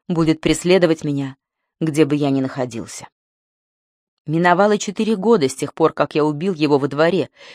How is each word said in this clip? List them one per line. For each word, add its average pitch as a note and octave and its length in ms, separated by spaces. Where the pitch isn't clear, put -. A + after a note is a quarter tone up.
будет D#3+ 320
преследовать E3 640
меня, C#3 320
где D#3 260
бы D3 100
я C#3+ 140
ни C3+ 100
находился. B2 680
Миновало F3 520
четыре G#3+ 380
года F#3 320
с - 60
тех - 200
пор, D#3+ 180
как - 220
я D3 100
убил D3+ 300
его D3 240
во C3+ 100
дворе D#3 400